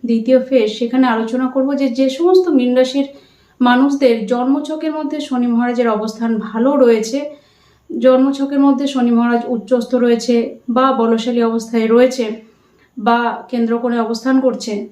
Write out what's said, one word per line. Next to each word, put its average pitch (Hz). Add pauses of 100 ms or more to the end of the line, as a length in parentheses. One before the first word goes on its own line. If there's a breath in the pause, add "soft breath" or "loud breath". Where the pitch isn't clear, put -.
(100)
দ্বিতীয় 233
ফেজ, 233 (100)
সেখানে 247
আলোচনা 226
করব 269 (120)
যে 277 (120)
যে 269 (100)
সমস্ত 370 (140)
মীন 247
রাশির 277 (540 soft breath)
মানুষদের 254 (160)
জন্মছকের 302
মধ্যে 302 (100)
শনি 247
মহারাজের 240
অবস্থান 226 (180)
ভালো 240 (120)
রয়েছে, 226 (720 loud breath)
জন্মছকের 277
মধ্যে 277
শনি 240
মহারাজ 240 (140)
উচ্চস্থ 233
রয়েছে 240 (340)
বা 254 (140)
বলশালী 233
অবস্থায় 226
রয়েছে 247 (720 soft breath)
বা 233 (320)
কেন্দ্রকোণে 233
অবস্থান 233 (100)
করছে 214 (180)